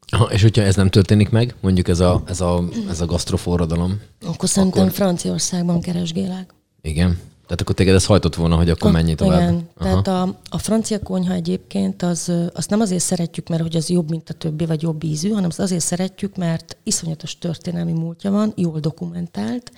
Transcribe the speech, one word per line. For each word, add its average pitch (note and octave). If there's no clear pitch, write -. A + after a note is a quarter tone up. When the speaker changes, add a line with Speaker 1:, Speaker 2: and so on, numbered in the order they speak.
Speaker 1:
Aha, -
és G2+
hogyha A2
ez G2
nem F#2+
történik G#2
meg, A#2
mondjuk F#2
ez F2
a, F2+
ez F#2
a, F2
ez F2
a F2
gasztroforradalom, F2
Speaker 2:
Akkor E3+
szerintem F#3+
Speaker 1:
akkor F#3
Speaker 2:
Franciaországban F3
keresgélek. F3+
Speaker 1:
Igen? E2+
Tehát -
akkor -
téged F#2+
ez F#2
hajtott F2
volna, E2
hogy E2+
akkor E2
Speaker 2:
A-, -
Speaker 1:
menj E2
tovább. F3+
Speaker 2:
igen. E3+
Speaker 1:
Aha. F#3+
Speaker 2:
Tehát F#3
a, G3
a F3+
francia G#3+
konyha F#3
egyébként, F#3
az, F3
ö, E3+
azt -
nem G#3
azért F#3
szeretjük, E3+
mert E3
hogy E3
az D#3
jobb, E3+
mint D#3+
a D#3+
többi, D#3
vagy D#3
jobb D#3
ízű, D#3
hanem G3+
azt -
azért F#3
szeretjük, F#3
mert E3
iszonyatos D#3+
történelmi E3+
múltja E3
van, G#3+
jól D#3+
dokumentált, F3